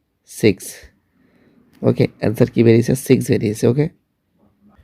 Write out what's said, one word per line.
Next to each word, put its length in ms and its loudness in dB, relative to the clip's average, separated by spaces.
সিক্স, 400 -2
ওকে? 260 0
অ্যান্সার 320 0
কী 120 2
বেরিয়েছে? 320 2
সিক্স 340 0
বেরিয়েছে, 380 -2
ওকে? 220 0